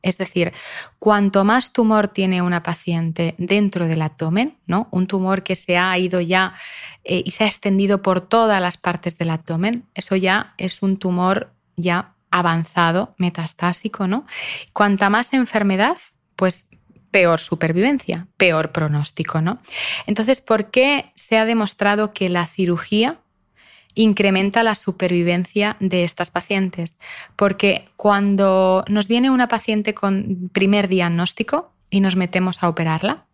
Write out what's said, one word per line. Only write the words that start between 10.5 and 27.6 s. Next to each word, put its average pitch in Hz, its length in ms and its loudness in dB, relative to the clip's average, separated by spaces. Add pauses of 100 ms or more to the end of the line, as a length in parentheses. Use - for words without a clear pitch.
es - 240 -4
un 190 140 2
tumor 185 560 -2 (240)
ya 175 380 -2 (180)
avanzado, 170 840 0
metastásico, 175 920 -4
¿no? 214 180 -4 (460)
Cuanta 202 360 2
más 220 260 0
enfermedad, 220 640 2 (380)
pues - 320 -2 (460)
peor 170 260 6
supervivencia, 175 880 -2 (100)
peor 160 360 2
pronóstico, 151 680 -2
¿no? 185 200 -2 (480)
Entonces, 220 320 0
¿por 214 320 -2
qué 277 420 2
se - 240 0
ha 220 60 4
demostrado 208 680 0
que 190 160 -4
la 175 180 0
cirugía 196 720 -2 (760)
incrementa 202 680 2
la 220 120 2
supervivencia 180 1040 -2
de 185 260 0
estas 175 260 -6
pacientes? 180 680 -4 (400)
Porque 202 480 2 (120)